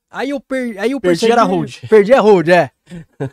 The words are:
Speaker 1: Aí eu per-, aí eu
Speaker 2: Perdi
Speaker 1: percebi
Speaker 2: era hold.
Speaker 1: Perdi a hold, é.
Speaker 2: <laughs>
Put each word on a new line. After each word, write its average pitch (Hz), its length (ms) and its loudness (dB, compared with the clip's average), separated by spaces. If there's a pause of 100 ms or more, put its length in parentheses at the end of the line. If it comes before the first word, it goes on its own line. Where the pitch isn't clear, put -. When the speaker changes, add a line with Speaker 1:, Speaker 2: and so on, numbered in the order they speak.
Speaker 1:
Aí 269 220 -10
eu 277 100 -8
per-, 247 360 -8
aí 214 140 -10
eu 277 80 -8
Speaker 2:
Perdi 175 220 -2
Speaker 1:
percebi 226 100 2
Speaker 2:
era 233 120 2
hold. 170 440 -4
Speaker 1:
Perdi 214 260 4
a 269 60 6
hold, 190 300 2
é. 170 200 2 (160)
Speaker 2:
<laughs> 156 480 -14